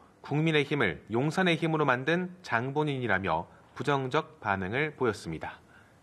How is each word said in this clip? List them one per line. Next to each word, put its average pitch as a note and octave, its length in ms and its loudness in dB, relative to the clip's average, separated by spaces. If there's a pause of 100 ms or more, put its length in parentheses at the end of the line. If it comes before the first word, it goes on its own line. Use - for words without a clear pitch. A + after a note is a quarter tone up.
(220)
국민의힘을 D3 880 2
용산의 D#3 460 2
힘으로 D#3+ 280 2
만든 D3+ 560 0
장본인이라며 A#2 1040 0 (280)
부정적 C#3 640 -2
반응을 G#2+ 560 -2
보였습니다. G2 640 -4 (440)